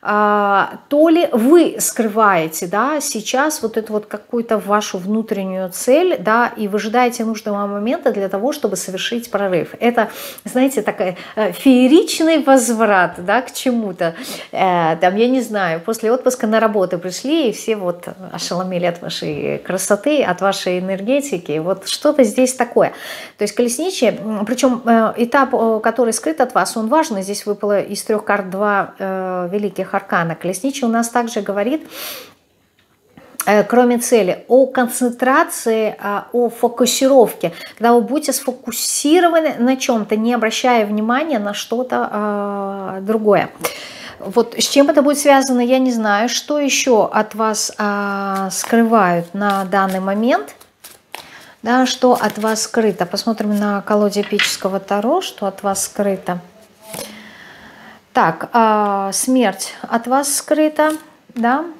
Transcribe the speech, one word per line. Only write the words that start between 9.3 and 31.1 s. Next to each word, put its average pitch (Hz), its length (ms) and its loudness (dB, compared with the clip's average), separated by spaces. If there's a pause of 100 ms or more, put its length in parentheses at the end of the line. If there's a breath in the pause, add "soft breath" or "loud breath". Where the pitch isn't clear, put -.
Это, 233 260 2 (380 loud breath)
знаете, 254 380 0
такой, 185 340 -2 (180 loud breath)
э, 214 160 0
фееричный 285 920 4
возврат, 220 760 4 (100)
да, 214 160 2
к 247 120 -12
чему-то. 196 600 -2 (400 loud breath)
Э, 175 480 2
там, 185 160 2
я 233 100 4
не 262 140 2
знаю, 190 400 -2
после 226 320 -2
отпуска 254 340 0
на 220 140 2
работу 202 360 0
пришли, 247 520 -2
и - 20 -2
все 220 240 -4
вот 175 320 -6 (240)
ошеломели 180 540 -4
от 175 160 -2
вашей 147 560 -6
красоты, 208 640 0
от 180 180 -4
вашей 190 380 0
энергетики. 190 800 -2
Вот 185 300 -4
что-то 294 340 2
здесь 247 300 2
такое. 226 400 2 (440 loud breath)
То - 60 -2
есть 208 100 -4
колесничий, 247 540 0
м, 202 380 -4
причём, 247 400 0
э, 226 320 4
этап, 254 360 2
э, 226 300 2
который 226 300 2
скрыт 311 260 -4
от 247 160 0
вас, 185 220 0
он 220 100 -4
важный. 285 340 0
Здесь 202 240 -8
выпало 202 360 0
из 202 220 -6
трёх 214 200 -2
карт 202 260 -2
два, 196 480 -2
э, 185 540 -6
великих 196 420 -4
аркана. 170 420 -2
Колесничий 247 520 -4
у 226 40 2
нас 233 180 0
также 233 320 -2